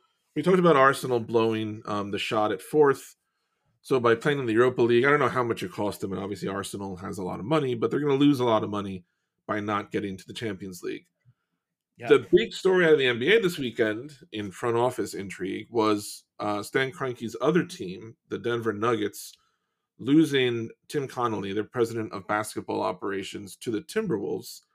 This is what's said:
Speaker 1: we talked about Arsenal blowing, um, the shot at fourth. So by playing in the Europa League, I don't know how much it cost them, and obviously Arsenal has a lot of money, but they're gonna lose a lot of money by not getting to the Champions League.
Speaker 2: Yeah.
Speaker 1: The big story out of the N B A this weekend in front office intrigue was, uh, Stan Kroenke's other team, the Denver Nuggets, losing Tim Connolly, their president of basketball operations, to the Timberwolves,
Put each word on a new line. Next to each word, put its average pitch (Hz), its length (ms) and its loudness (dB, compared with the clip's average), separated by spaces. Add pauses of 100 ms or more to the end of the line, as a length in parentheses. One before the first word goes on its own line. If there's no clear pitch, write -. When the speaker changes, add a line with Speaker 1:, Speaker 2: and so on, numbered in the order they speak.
(360)
Speaker 1:
we 151 80 -4
talked 180 160 4
about 170 160 8
Arsenal 131 440 4
blowing, 110 680 0
um, 104 260 -6
the 101 80 -4
shot 107 320 0
at 98 100 -6
fourth. 143 540 2 (680)
So 135 180 0
by 117 140 6
playing 143 260 0
in 131 60 -4
the 110 80 0
Europa 123 300 4
League, 120 220 4
I 143 40 4
don't 147 100 4
know 131 80 4
how 123 160 0
much 110 200 -4
it 90 80 -6
cost 104 300 -4
them, 98 100 -6
and 95 100 -6
obviously 98 260 -6
Arsenal 98 500 -8
has 92 200 -10
a 95 60 -8
lot 90 160 -6
of 87 60 -8
money, 135 280 0
but 123 160 0
they're 143 100 -2
gonna 147 140 0
lose 143 260 6
a 123 60 0
lot 110 180 2
of 101 60 -4
money 98 360 -8 (420)
by 104 140 -4
not 104 300 -4
getting 98 260 -4
to - 100 -18
the 110 60 -16
Champions 98 500 -10
League. 101 240 -10 (920)
Speaker 2:
Yeah. 120 120 -4
Speaker 1:
The 131 220 6
big 214 220 4
story 185 320 2
out 156 80 8
of 143 60 6
the 131 80 4
N 120 100 2
B 139 160 2
A 226 80 6
this 170 160 -2
weekend 120 580 -2 (160)
in 104 200 -8
front 117 260 -2
office 120 380 0
intrigue 98 560 -8
was, 107 520 0 (160)
uh, 104 220 -2
Stan 131 300 -2
Kroenke's 123 500 -6
other 156 220 2
team, 107 520 -12 (140)
the 104 80 -6
Denver 113 360 -2
Nuggets, 104 600 -2 (640)
losing 127 720 2 (180)
Tim 139 200 -4
Connolly, 104 460 -4
their 104 100 -2
president 113 500 -2
of 95 140 -12
basketball 104 560 -4
operations, 98 720 -6
to - 160 -8
the 104 100 -2
Timberwolves, 117 800 -6 (120)